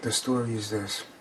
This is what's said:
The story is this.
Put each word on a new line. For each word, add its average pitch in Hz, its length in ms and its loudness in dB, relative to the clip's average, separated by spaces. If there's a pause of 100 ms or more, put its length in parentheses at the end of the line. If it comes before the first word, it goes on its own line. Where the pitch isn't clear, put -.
The 117 120 0
story 120 420 2
is 104 160 -2
this. 101 340 -2 (160)